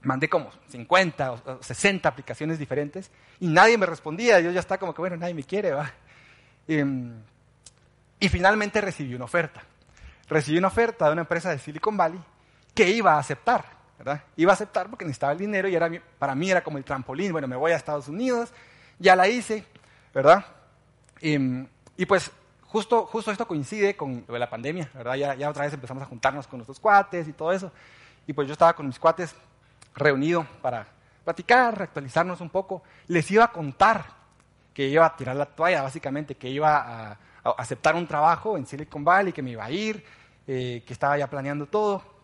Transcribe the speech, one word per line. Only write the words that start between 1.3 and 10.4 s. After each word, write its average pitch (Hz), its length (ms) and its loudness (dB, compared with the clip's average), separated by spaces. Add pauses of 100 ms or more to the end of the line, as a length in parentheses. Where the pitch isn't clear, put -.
o, 117 40 -10 (100)
o 131 180 -14
sesenta 185 460 -2
aplicaciones 151 500 -6
diferentes 147 500 -6 (300)
y 180 80 -4
nadie 202 300 6
me 185 100 0
respondía. 175 520 2
Yo 170 120 2
ya 180 80 -2
estaba 190 180 -4
como 180 160 -8
que, - 80 -10
"Bueno, 175 160 -6
nadie 175 160 -6
me 151 100 -8
quiere, 190 280 -4
¿va?". 143 200 -4 (760)
Em, 135 480 -2 (1040)
y 202 100 2
finalmente 208 520 2
recibí 151 340 -6
una 123 100 -10
oferta. 160 380 -4 (680)
Recibí 151 300 2